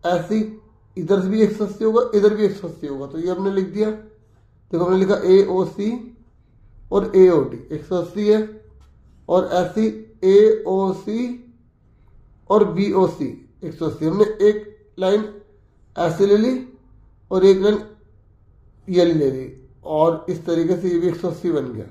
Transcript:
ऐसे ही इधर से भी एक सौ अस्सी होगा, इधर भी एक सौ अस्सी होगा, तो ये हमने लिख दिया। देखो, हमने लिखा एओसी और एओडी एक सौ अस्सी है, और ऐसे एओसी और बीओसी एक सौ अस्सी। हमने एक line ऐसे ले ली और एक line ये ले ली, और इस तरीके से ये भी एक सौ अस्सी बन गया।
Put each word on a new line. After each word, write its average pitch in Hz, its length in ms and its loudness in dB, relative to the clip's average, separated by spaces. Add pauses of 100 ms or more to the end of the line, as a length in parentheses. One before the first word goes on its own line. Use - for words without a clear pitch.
ऐसे 175 320 -2
ही 214 220 -4 (400)
इधर 185 240 0
से 185 60 -2
भी 220 140 0
एक 208 160 2
सौ 214 80 -4
अस्सी 196 200 -8
होगा, 220 160 4 (140)
इधर 208 200 4
भी 208 100 0
एक 190 120 0
सौ 175 100 -12
अस्सी 156 200 -12
होगा, 139 200 -10
तो 160 120 -10
ये 175 120 -4
हमने 190 200 -4
लिख 190 220 -2
दिया। 214 180 -2
देखो, - 920 -10
हमने 185 140 2
लिखा 190 280 2
एओसी 190 680 2 (1000)
और 196 240 0
एओडी 175 560 4
एक 156 140 -10
सौ 180 160 -4
अस्सी 208 280 -4
है, 214 320 0 (680)
और 180 240 2
ऐसे 180 340 0 (380)
एओसी 196 1000 2 (1300)
और 202 240 2
बीओसी 185 600 -2 (300)
एक 160 100 -12
सौ 165 120 -8
अस्सी। 156 200 -6
हमने 196 200 2 (220)
एक - 520 -4
line 202 340 -2 (640)
ऐसे 170 300 0
ले 202 120 4
ली 254 300 -2 (640)
और 190 140 2
एक 190 160 6
line 208 240 0 (1000)
ये 180 180 2
ले 156 260 2
ली, 131 300 -12 (260)
और 156 420 0
इस 165 160 -8
तरीके 170 300 -2
से 180 140 -4
ये 170 100 0
भी 175 80 -2
एक 165 80 -2
सौ - 140 -6
अस्सी 165 220 -6
बन 139 220 -4
गया। 107 180 -12